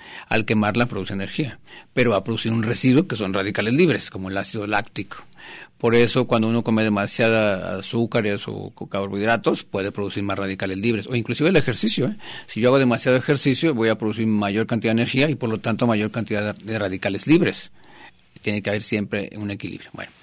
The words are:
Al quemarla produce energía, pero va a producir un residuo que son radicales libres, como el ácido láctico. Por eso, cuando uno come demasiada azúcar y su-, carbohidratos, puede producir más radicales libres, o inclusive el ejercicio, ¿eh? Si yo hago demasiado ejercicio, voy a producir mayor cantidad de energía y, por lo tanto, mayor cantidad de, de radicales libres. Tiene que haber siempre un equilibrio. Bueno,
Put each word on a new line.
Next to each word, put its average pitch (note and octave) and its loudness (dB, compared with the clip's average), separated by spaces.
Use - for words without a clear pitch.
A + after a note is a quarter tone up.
Al A2 2
quemarla G#2+ 2
produce G2 -8
energía, G2 -6
pero A#2+ 4
va G2 4
a F#2+ -4
producir A2+ -2
un A2+ 0
residuo B2+ 4
que B2+ -4
son G2 -2
radicales G#2 0
libres, D3 2
como F#2+ -10
el F#2+ -4
ácido G2+ -6
láctico. - -4
Por A#2 4
eso, A#2+ 4
cuando A2+ 4
uno A#2 2
come A2 2
demasiada G#2 2
azúcar A#2 0
y G2+ 0
su-, G2+ -10
carbohidratos, G2+ 0
puede G2 -4
producir G2+ -6
más G2 -4
radicales F#2+ -4
libres, G#2+ 0
o B2+ -4
inclusive B2 0
el G3 4
ejercicio, C3+ 2
¿eh? G#3 -4
Si - -6
yo A#2+ 6
hago C3 6
demasiado B2+ 4
ejercicio, C#3+ 2
voy A2+ 2
a A2 2
producir A2 0
mayor G#2 2
cantidad A2+ 2
de A2+ 4
energía C3+ 2
y, D3 0
por A#2+ -4
lo A2 -2
tanto, A#2 0
mayor G#2+ 0
cantidad G#2 -2
de, G2 -20
de A2 -2
radicales G2 -4
libres. D3 2
Tiene G#2 -2
que - -2
haber G#2+ -2
siempre G#2 -4
un G#2 -8
equilibrio. - -10
Bueno, - -14